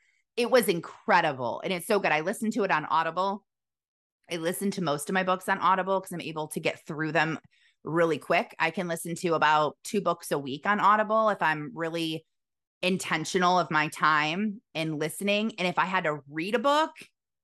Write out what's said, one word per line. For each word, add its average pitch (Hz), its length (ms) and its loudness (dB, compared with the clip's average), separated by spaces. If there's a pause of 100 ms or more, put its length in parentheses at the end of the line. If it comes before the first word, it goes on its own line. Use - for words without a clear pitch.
(360)
It 240 140 0
was 226 180 6
incredible. 165 960 0
And 175 80 -4
it's 170 160 -6
so 202 120 4
good. 185 120 2
I 156 100 2
listened 208 320 -2
to 202 100 0
it 185 80 0
on 151 140 0
Audible. 175 600 -2 (840)
I 175 80 -4
listen 180 340 -2
to 190 100 -4
most 147 280 -2
of 190 40 -2
my 190 100 2
books 185 240 -2
on 190 120 0
Audible 185 420 0
'cause 190 100 -14
I'm 165 100 -8
able 156 280 -8
to - 100 -8
get - 280 -4
through 156 240 -4
them 156 260 0 (460)
really 165 340 2
quick. - 420 0
I 165 120 0
can 180 160 -4
listen 170 280 -6
to 170 180 0
about 151 500 4
two 202 180 -4
books 175 300 -2
a 151 80 0
week 139 260 -8
on 208 140 2
Audible 214 500 2
if 196 120 -2
I'm 156 320 0
really 160 520 -4 (560)
intentional 180 760 2
of 170 120 -2
my 151 180 2
time 160 720 0 (120)
and 160 260 -4
listening. 202 580 -2
And 180 100 -2
if 175 100 -4
I 160 80 4
had 185 200 0
to 151 240 -2
read 165 260 -4
a 233 40 2
book, 294 320 2 (520)